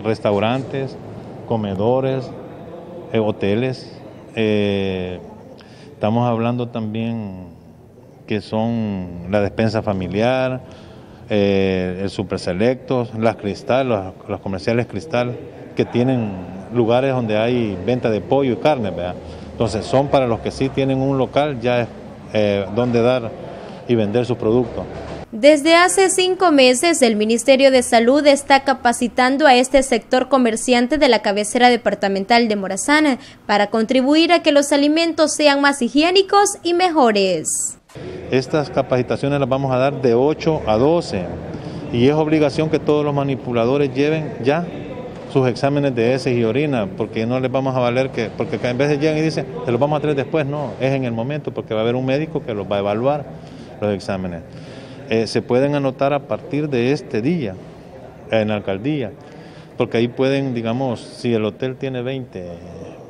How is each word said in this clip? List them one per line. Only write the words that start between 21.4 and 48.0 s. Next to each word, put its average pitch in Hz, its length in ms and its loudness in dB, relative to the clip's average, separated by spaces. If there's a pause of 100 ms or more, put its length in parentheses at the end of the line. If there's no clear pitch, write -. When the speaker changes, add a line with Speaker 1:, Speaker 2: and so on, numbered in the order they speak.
Speaker 1:
ya, 120 260 0 (460)
eh, 101 320 2 (100)
donde 120 260 2
dar 120 300 0 (560)
y 120 80 2
vender 110 300 2
su 120 100 -2
producto. 113 480 0 (480)
Speaker 2:
Desde 285 440 4
hace 359 360 4
cinco 370 400 2
meses, 269 500 4
el 226 140 4
Ministerio 254 560 4
de 254 100 6
Salud 247 460 4
está 277 360 4
capacitando 254 840 2
a 247 80 8
este 262 260 4
sector 254 480 0
comerciante 247 680 2
de 285 100 6
la 214 140 4
cabecera 208 460 2
departamental 202 800 2
de 214 80 0
Morazán 233 600 2 (300)
para 208 240 2
contribuir 262 600 4
a 330 120 4
que 311 80 4
los 285 200 4
alimentos 302 640 2
sean 285 260 4
más 277 220 2
higiénicos 381 800 4
y 349 140 0
mejores. 226 1040 2 (500)
Speaker 1:
Estas 131 400 0
capacitaciones 139 680 0
las 131 100 0
vamos 135 240 0
a 123 60 2
dar 139 240 0
de 120 100 4
ocho 151 540 2
a 107 100 4
doce 143 460 2 (680)
y 120 160 4
es 147 60 6
obligación 156 560 2
que 156 80 2
todos 147 260 2
los 143 120 -2
manipuladores 131 760 0
lleven 151 420 0 (100)
ya 156 240 2 (680)
sus 131 140 4
exámenes 139 480 0
de 117 180 4
heces 127 240 0
y 117 60 2
orina, 120 520 0
porque 113 300 -4
no 127 140 -2
les 127 120 -2
vamos 135 240 -2
a 131 40 2
valer 127 320 0